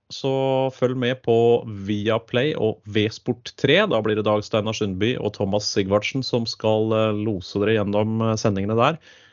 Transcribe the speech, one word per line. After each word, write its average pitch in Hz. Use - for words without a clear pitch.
så 135
følg 127
med 123
på 117
Viaplay 107
og 110
V-Sport 110
tre. 147
Da 113
blir 107
det 104
Dag 107
Steinar 110
Sundby 104
og -
Thomas 98
Sigvartsen 104
som 117
skal, 110
eh, 110
lose 104
dere 107
gjennom, 107
eh, 113
sendingene 104
der. 143